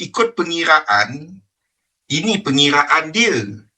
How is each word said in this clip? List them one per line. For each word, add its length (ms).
ikut 320
pengiraan, 1040
ini 320
pengiraan 720
dia. 220